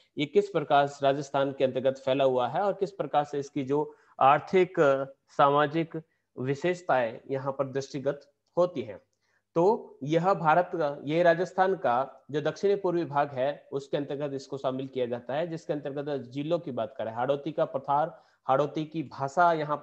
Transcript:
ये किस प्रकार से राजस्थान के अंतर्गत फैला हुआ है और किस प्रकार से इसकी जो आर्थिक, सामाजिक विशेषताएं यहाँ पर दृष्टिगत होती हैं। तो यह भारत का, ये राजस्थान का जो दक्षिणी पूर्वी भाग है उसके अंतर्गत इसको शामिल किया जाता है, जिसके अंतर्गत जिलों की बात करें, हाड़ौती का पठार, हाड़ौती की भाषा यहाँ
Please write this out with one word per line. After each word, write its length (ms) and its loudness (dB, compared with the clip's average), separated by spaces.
ये 80 0
किस 240 2
प्रकार 380 4
से 180 -6
राजस्थान 460 2
के 120 0
अंतर्गत 340 0
फैला 260 0
हुआ 240 2
है 140 -2
और 120 0
किस 180 -4
प्रकार 320 -2
से 160 -6
इसकी 240 -6
जो 160 0
आर्थिक, 540 4
सामाजिक 580 4
विशेषताएं 840 -2
यहाँ 200 -4
पर 160 -4
दृष्टिगत 600 -6
होती 240 0
हैं। 160 -12
तो 480 0
यह 300 2
भारत 420 2
का, 280 -2
ये 200 0
राजस्थान 520 2
का 560 -2
जो 100 -2
दक्षिणी 340 0
पूर्वी 300 -2
भाग 260 0
है 400 -4
उसके 260 -4
अंतर्गत 360 -6
इसको 240 -10
शामिल 300 -4
किया 180 -4
जाता 300 -8
है, 120 -2
जिसके 260 -8
अंतर्गत 580 -6
जिलों 280 -2
की 120 -10
बात 260 -6
करें, 160 -6
हाड़ौती 380 -2
का 140 0
पठार, 520 -2
हाड़ौती 380 0
की 180 -6
भाषा 500 0
यहाँ 300 -2